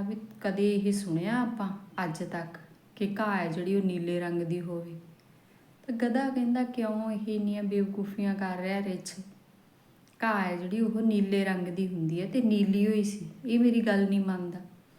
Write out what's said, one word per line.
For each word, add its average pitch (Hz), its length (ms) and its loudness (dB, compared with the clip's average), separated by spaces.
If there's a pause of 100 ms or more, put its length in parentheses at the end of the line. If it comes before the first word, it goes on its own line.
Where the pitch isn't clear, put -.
ਵੀ, 220 60 -6 (260)
"ਕਦੇ 202 340 2
ਇਹ 196 160 2
ਸੁਣਿਆ 196 500 0
ਆਪਾਂ 208 360 -4 (260)
ਅੱਜ 165 200 -4
ਤੱਕ 170 340 -8 (380)
ਕਿ 202 240 -2
ਘਾਹ 208 180 0
ਹੈ 170 140 -2
ਜਿਹੜੀ, 180 240 0
ਉਹ 202 100 2
ਨੀਲੇ 175 340 0
ਰੰਗ 170 220 -2
ਦੀ 175 200 -2
ਹੋਵੇ?" 170 380 -8 (880)
ਤਾਂ 240 100 -2
ਗਧਾ 247 320 2
ਕਹਿੰਦਾ, 247 340 2
"ਕਿਉਂ 220 480 -2
ਇਹ 214 240 -4
ਇੰਨੀਆਂ 208 280 -2
ਬੇਵਕੂਫੀਆਂ 196 720 0
ਕਰ 190 220 -4
ਰਿਹਾ 190 220 -2
ਰਿੱਛ? 185 360 -6 (1080)
ਘਾਹ 214 180 2
ਹੈ 175 140 0
ਜਿਹੜੀ, 180 240 -2
ਉਹ 220 220 2
ਨੀਲੇ 196 440 4
ਰੰਗ 180 220 0
ਦੀ 180 200 -2
ਹੁੰਦੀ 170 340 -2
ਹੈ 196 60 -2
ਤੇ 254 140 0
ਨੀਲੀ 202 460 4
ਹੋਈ 214 160 4
ਸੀ, 196 260 -6 (160)
ਇਹ 233 140 4
ਮੇਰੀ 233 220 6
ਗੱਲ 196 280 4
ਨਹੀਂ 196 100 4
ਮੰਨਦਾ।" 185 400 -2 (400)